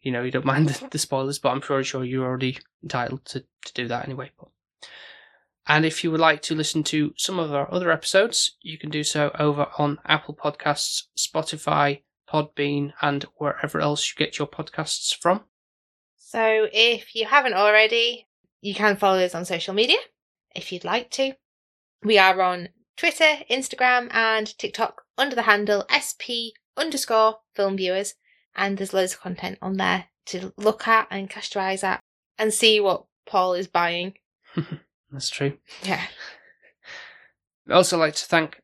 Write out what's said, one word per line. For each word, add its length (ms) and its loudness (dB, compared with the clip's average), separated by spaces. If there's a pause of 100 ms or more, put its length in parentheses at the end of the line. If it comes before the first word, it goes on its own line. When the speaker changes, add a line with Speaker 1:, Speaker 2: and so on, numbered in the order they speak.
Speaker 1:
you 120 -4
know, 100 -2
you 80 -4
don't 140 -2
mind 240 4
the, 220 -6
the 80 -4
spoilers, 400 -4
but 120 0
I'm 100 -2
pretty 240 0
sure 200 -4
you're 200 -2
already 340 -2 (240)
entitled 440 -4
to, 140 -10
to 340 -20
do 140 -6
that 160 -4
anyway. 340 -12
But, 100 -20 (1160)
and 180 4
if 200 -2
you 60 -2
would 100 0
like 220 4
to 120 -4
listen 300 -2
to 320 0
some 220 -4
of 140 -2
our 200 -2
other 180 0
episodes, 720 2
you 180 -14
can 120 -12
do 120 -4
so 360 0
over 300 2 (100)
on 260 0
Apple 320 0
Podcasts, 680 -4 (160)
Spotify, 840 -2 (300)
Podbean, 600 -2 (100)
and 220 0 (120)
wherever 440 -4
else 300 0
you 140 -2
get 140 -6
your 100 -4
podcasts 680 -6
from. 300 0 (720)
Speaker 2:
So 560 2
if 420 2
you 120 -4
haven't 280 4
already, 720 4 (340)
you 140 -6
can 220 2
follow 280 4
us 100 0
on 100 -6
social 300 -6
media 240 4 (560)
if 160 -12
you'd 140 -10
like 280 -2
to. 200 -2 (680)
We 160 4
are 240 8
on 260 -2 (300)
Twitter, 400 2 (120)
Instagram, 600 0
and 460 0
TikTok 440 -4 (140)
under 180 0
the 80 0
handle 460 2
S 300 0
P 340 -6 (240)
underscore 600 2 (180)
film 240 0
viewers, 360 -2 (400)
and 220 -2
there's 160 -6
loads 220 0
of 60 -20
content 420 -8
on 160 -4
there 280 0 (200)
to 320 -10
look 280 0
at 240 4
and 200 -8
cast 240 -10
your 100 -2
eyes 180 -2
at 180 -2 (360)
and 160 0
see 280 6
what 260 0 (180)
Paul 300 2
is 140 -4
buying. 460 -2 (540)
Speaker 1:
<laughs> 440 -18
That's 180 -6
true. 260 -4 (260)
Speaker 2:
Yeah. 200 -4 (1600)
Speaker 1:
I'd 60 -6
also 240 4
like 200 0
to 100 -6
thank 380 0